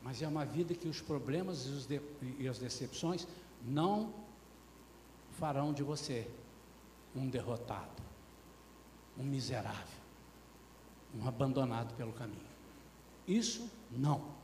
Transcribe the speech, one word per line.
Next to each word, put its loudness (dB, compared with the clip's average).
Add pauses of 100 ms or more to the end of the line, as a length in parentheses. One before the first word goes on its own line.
Mas -2
é 2
uma 4
vida 4
que 0
os 0
problemas 2
e -2
os -2
de-, 0 (360)
e 2
as 0
decepções 0 (380)
não 4 (1300)
farão 4
de 2
você 0 (880)
um 2
derrotado, -2 (1120)
um -2
miserável, 0 (1120)
um 0
abandonado 4
pelo -2
caminho. -6 (840)
Isso 4 (200)
não. 4 (100)